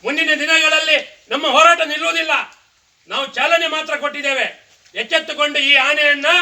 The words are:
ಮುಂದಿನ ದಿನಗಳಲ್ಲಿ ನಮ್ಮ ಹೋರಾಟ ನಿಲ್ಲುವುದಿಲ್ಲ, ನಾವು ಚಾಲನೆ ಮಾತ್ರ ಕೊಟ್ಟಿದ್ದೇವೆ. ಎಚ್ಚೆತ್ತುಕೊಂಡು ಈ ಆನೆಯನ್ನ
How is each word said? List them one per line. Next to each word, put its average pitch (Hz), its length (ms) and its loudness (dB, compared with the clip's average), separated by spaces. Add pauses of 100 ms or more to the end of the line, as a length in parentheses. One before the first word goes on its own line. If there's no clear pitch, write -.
ಮುಂದಿನ 302 260 0 (120)
ದಿನಗಳಲ್ಲಿ 311 560 2 (340)
ನಮ್ಮ 294 120 -4 (100)
ಹೋರಾಟ 330 260 6 (120)
ನಿಲ್ಲುವುದಿಲ್ಲ, 320 400 -4 (800)
ನಾವು 269 120 -4 (120)
ಚಾಲನೆ 330 300 0 (100)
ಮಾತ್ರ 311 260 -6
ಕೊಟ್ಟಿದ್ದೇವೆ. 277 420 -4 (560)
ಎಚ್ಚೆತ್ತುಕೊಂಡು 294 580 -2 (100)
ಈ 285 40 4 (140)
ಆನೆಯನ್ನ 294 420 0 (140)